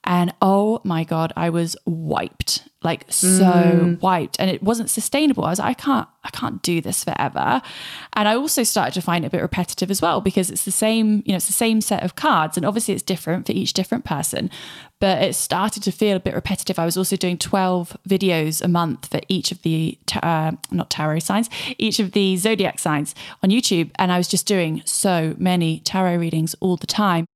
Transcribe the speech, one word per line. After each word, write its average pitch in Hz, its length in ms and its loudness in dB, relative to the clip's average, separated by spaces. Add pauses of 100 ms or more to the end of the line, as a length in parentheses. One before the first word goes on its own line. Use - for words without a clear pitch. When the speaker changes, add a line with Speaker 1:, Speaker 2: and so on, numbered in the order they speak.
Speaker 1:
And 180 340 2
oh 202 420 4
my 165 200 0
God, 160 320 -2
I 170 140 0
was 165 260 -2 (120)
wiped, - 720 -4 (220)
like, 165 260 -2
so 185 340 4
Speaker 2:
Mm. 175 580 6
Speaker 1:
wiped. 180 380 0
And 190 120 2
it - 100 -4
wasn't 226 300 0
sustainable. 277 540 2
I - 40 2
was 185 80 0
like, - 120 -2
"I 247 40 0
can't, 269 340 -2 (160)
I - 60 -12
can't - 320 -6
do 170 180 2
this - 240 -4
forever." - 560 0 (540)
And 214 140 0
I 220 80 4
also 277 260 0
started 175 320 0
to 185 80 -2
find 170 240 0
it - 40 -4
a - 20 -4
bit - 100 0
repetitive - 480 -2
as 196 140 0
well, 170 180 2
because 185 300 0
it's - 120 -4
the 190 80 -4
same, 220 540 2
you - 60 0
know, 185 60 2
it's 170 100 -2
the - 60 -2
same 226 280 2
set - 220 -2
of 180 120 -4
cards. 175 400 2
And 180 120 0
obviously 208 260 0
it's - 80 -4
different 175 460 -2
for - 60 -2
each - 200 -2
different - 320 -2
person, - 460 -4 (480)
but 190 240 2
it - 100 0
started 202 480 -2
to 190 100 0
feel 208 260 2
a - 20 0
bit - 160 -4
repetitive. - 420 -4
I 165 80 0
was 170 120 0
also 190 180 0
doing 180 240 -2
twelve 185 580 0 (100)
videos 175 540 2
a 170 60 0
month 170 400 0
for - 200 -2
each - 240 -2
of 180 120 -12
the 160 420 0
ta-, - 140 -4
uh, 160 320 0 (180)
not - 220 -4
tarot 156 280 -2
signs, 208 300 0 (300)
each 214 200 0
of 190 120 0
the 190 260 2
zodiac 196 400 0
signs 151 380 -2 (260)
on 185 80 4
YouTube. 190 460 2
And 180 160 2
I 180 80 2
was 180 80 0
just - 180 -2
doing 170 400 0
so 165 540 0
many 175 400 2
tarot 180 380 0
readings 165 420 0
all 180 180 0
the - 80 -10
time. 175 400 0 (100)